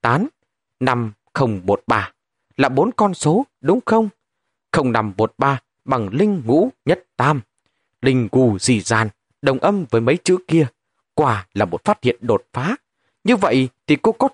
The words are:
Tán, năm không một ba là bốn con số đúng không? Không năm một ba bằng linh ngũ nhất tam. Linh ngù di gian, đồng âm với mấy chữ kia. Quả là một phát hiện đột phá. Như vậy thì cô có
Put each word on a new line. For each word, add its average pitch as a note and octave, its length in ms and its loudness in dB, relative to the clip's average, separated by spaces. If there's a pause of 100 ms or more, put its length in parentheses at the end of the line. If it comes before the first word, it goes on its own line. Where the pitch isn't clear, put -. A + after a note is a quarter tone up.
Tán, C3+ 260 0 (540)
năm B2 320 -2 (220)
không A2+ 300 -2
một G2+ 220 0
ba G#2 260 -2 (440)
là C3+ 120 2
bốn C#3+ 240 0
con G3+ 220 0
số F3 320 0 (140)
đúng F#3 260 0
không? A3 220 2 (640)
Không C3+ 200 0
năm A2 240 0
một A2 220 0
ba C#3 220 0 (240)
bằng A#2+ 240 -2
linh F3 380 0
ngũ D#3 220 2 (160)
nhất F3+ 200 -2 (120)
tam. C#3 240 0 (640)
Linh B2+ 300 0
ngù A#2+ 260 2
di A#2 220 0
gian, A2 280 -2 (340)
đồng C#3 160 0
âm F#3+ 320 0
với A2+ 100 0
mấy C3 240 0
chữ F3+ 120 2 (120)
kia. D#3+ 180 2 (480)
Quả A#2 400 -2
là G2+ 100 0
một E2+ 200 -6
phát - 180 -2
hiện B2 180 0
đột A#2 320 -2
phá. E3 240 -6 (480)
Như A#3 120 2
vậy C3+ 320 0 (180)
thì D3+ 160 2
cô A3 100 2
có C4+ 220 0